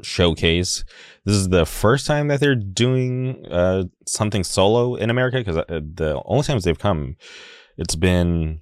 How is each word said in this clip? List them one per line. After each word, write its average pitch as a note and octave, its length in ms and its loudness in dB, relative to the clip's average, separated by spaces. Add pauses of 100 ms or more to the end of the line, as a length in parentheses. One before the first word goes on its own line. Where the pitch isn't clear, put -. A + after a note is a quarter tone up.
showcase. F2 800 0 (400)
This G#2 140 2
is F#2+ 100 0
the F2 180 4
first B2+ 400 0
time D3 220 0
that C#3+ 140 0
they're C#3+ 120 4
doing, B2+ 960 -2
uh, F#2 360 2 (200)
something G#2 380 -2
solo A#2 520 2
in A2 140 -2
America, B2+ 340 0
'cause, E2+ 140 -2
uh, - 120 -2
the D#2 560 -4
only B2+ 180 2
times A2 220 -2
they've E2 120 2
come, D2+ 380 -2 (600)
it's - 180 -6
been E2+ 680 2